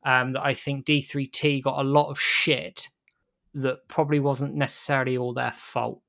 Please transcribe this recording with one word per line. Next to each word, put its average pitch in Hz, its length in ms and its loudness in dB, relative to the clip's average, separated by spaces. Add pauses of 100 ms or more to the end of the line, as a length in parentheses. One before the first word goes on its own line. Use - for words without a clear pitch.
um, 127 300 4
that 131 100 -4
I 139 80 2
think 139 320 -4
D 147 160 4
three 139 260 -4
T 139 360 0
got 135 180 0
a 135 80 2
lot 147 220 4
of 139 100 -6
shit - 680 0 (680)
that 131 340 -4
probably 147 320 2
wasn't 139 340 -2
necessarily 135 640 0
all 123 160 -2
their 120 200 -2
fault. - 560 -4